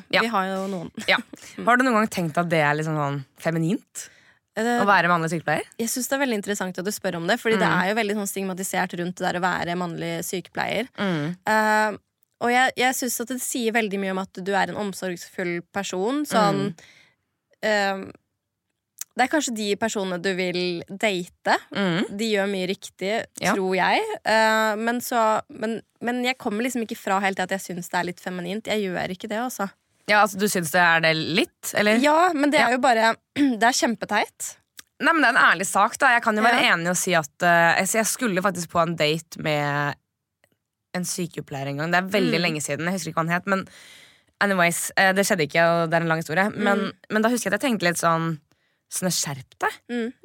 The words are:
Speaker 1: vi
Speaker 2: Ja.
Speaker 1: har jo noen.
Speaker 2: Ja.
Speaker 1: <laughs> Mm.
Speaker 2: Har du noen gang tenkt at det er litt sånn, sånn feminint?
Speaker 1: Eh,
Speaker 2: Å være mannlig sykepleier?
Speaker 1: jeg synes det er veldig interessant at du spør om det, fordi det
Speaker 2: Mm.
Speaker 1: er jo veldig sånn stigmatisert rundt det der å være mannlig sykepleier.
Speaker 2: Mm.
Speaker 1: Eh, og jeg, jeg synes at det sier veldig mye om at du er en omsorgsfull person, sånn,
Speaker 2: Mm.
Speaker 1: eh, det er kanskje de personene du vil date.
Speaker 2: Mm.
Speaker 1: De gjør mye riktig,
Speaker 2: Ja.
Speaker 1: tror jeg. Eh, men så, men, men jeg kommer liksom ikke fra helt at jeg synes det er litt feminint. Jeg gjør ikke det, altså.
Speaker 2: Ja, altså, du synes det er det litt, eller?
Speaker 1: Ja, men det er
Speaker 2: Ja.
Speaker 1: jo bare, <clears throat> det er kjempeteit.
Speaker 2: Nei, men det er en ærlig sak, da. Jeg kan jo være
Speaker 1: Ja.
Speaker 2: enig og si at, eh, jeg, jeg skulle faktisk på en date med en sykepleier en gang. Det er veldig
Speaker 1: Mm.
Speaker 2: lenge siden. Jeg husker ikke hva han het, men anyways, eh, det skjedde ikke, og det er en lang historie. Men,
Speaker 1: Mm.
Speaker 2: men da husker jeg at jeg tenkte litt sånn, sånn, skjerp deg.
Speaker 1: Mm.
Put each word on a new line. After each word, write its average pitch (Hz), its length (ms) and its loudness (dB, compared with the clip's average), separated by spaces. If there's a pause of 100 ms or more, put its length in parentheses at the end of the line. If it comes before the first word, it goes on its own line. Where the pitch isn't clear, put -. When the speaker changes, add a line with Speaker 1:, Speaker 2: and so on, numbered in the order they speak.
(100)
Speaker 1:
vi 185 80 2
Speaker 2:
Ja. 226 120 2
Speaker 1:
har 190 160 0
jo 190 220 -4
noen. 180 220 -8 (180)
Speaker 2:
Ja. 190 80 4 (220)
Speaker 1:
<laughs> - 180 -20
Mm. 190 100 -8
Speaker 2:
Har 233 100 6
du 254 80 4
noen 247 100 2
gang 214 140 4
tenkt 170 300 -4
at 175 100 0
det 165 120 2
er 147 140 4
litt 156 120 -2
sånn, 156 120 -2
sånn 143 260 -2 (140)
feminint? 165 720 -2 (480)
Speaker 1:
Eh, 220 60 -2 (180)
Speaker 2:
Å 202 60 0
være 180 220 4
mannlig 165 220 2
sykepleier? 156 320 -2 (160)
Speaker 1:
jeg 226 100 -4
synes 247 200 -4
det - 60 -6
er 277 120 0
veldig 226 160 0
interessant 190 360 -6
at 175 60 -4
du 202 60 -4
spør 180 260 -4
om 165 100 -4
det, 226 140 2
fordi 220 180 2
det 180 100 2
Speaker 2:
Mm. 180 140 2
Speaker 1:
er 185 60 0
jo 214 60 0
veldig 214 220 0
sånn 202 160 -4
stigmatisert 190 640 -4
rundt 175 180 -4
det 175 160 -2
der 175 80 -4
å - 20 -6
være 175 340 -2
mannlig 165 480 -6
sykepleier. - 640 -6 (100)
Speaker 2:
Mm. 175 380 -2 (100)
Speaker 1:
Eh, 214 500 2 (440)
og 233 100 0
jeg, 254 260 2
jeg 254 180 2
synes 247 260 -4
at 226 80 -10
det 254 120 -6
sier 226 320 -4
veldig 208 260 -2
mye 190 120 -4
om 190 80 -4
at 190 140 -8
du 190 220 -6
er 185 160 0
en - 60 -8
omsorgsfull 180 840 -6 (100)
person, 202 520 -4
sånn, 202 500 0
Speaker 2:
Mm. - 0 - (880)
Speaker 1:
eh, 196 500 -2 (1040)
det 226 60 4
er 262 60 2
kanskje 269 260 0
de 208 220 -2
personene 190 440 -2
du 190 140 0
vil 180 540 -2
date. 196 680 -2 (160)
Speaker 2:
Mm. 196 440 -2
Speaker 1:
De 220 180 -2
gjør 196 160 0
mye 185 180 -4
riktig, 196 560 -6 (160)
Speaker 2:
Ja. 190 140 2
Speaker 1:
tror 190 220 -2
jeg. 190 260 2 (220)
Eh, 220 520 4
men 233 240 -2
så, 220 480 0
men, 220 340 -6 (180)
men 240 240 -4
jeg 254 140 -2
kommer 214 260 -4
liksom 254 180 -4
ikke 226 140 -8
fra 196 240 -2
helt 190 200 -2
at 185 100 -4
jeg 190 100 -4
synes 175 280 -10
det - 120 -6
er 170 40 0
litt 175 160 -8
feminint. 180 460 -8
Jeg 208 160 -2
gjør 170 280 -4
ikke 190 180 -10
det, 214 100 -6
altså. 226 320 -6 (360)
Speaker 2:
Ja, 208 200 6
altså, 196 120 -2
du 202 80 0
synes 175 240 -2
det 180 120 4
er 165 180 6
det 160 160 4
litt, 160 580 -4
eller? 208 220 4
Speaker 1:
Ja, 311 380 4
men 285 160 2
det 285 100 4
er 240 80 4
Speaker 2:
Ja. 247 80 2
Speaker 1:
jo - 20 0
bare, 226 460 4
<clears throat> - 100 -18
det 254 280 2
er 240 100 6
kjempeteit. - 840 -2 (440)
Speaker 2:
Nei, 302 140 4
men 311 80 2
det 240 80 6
er - 80 2
en 170 200 6
ærlig 190 80 -2
sak, 202 300 2
da. 269 120 4
Jeg 240 140 4
kan 220 140 2
jo 214 60 0
være 240 180 4
Speaker 1:
Ja. 226 140 4
Speaker 2:
enig 170 160 0
og 180 60 0
si 180 180 0
at, 160 160 0 (100)
eh, 170 380 6
jeg, 190 100 0
jeg 220 160 0
skulle 190 380 -2
faktisk 175 260 -2
på 170 140 2
en 165 140 -2
date 160 420 -2
med 147 560 -2 (1000)
en 180 120 -4
sykepleier 151 640 -8
en 143 100 -6
gang. 160 120 -4
Det 175 140 4
er 185 60 -8 (100)
veldig 160 180 2
Speaker 1:
Mm. 175 40 0
Speaker 2:
lenge 160 200 -2
siden. 147 220 -4
Jeg 175 100 -2
husker 160 180 -6
ikke - 20 -8
hva 165 140 0
han 170 120 0
het, - 60 -12
men 190 200 -2 (720)
anyways, 180 560 2
eh, 190 160 6
det 196 120 2
skjedde 175 240 0
ikke, 170 160 2
og 170 260 2
det 165 60 2
er 165 60 2
en 170 60 0
lang 160 120 2
historie. 175 340 0
Men, 202 240 2
Speaker 1:
Mm. 196 140 -4 (180)
Speaker 2:
men 214 120 0
da 220 80 4
husker 240 200 -2
jeg 196 40 -2
at 208 80 -2
jeg 277 80 0
tenkte 185 140 -2
litt 175 120 2
sånn, 165 420 0 (540)
sånn, 185 180 -2
skjerp - 480 -6
deg. 427 140 -2 (180)
Speaker 1:
Mm. 240 220 -4 (120)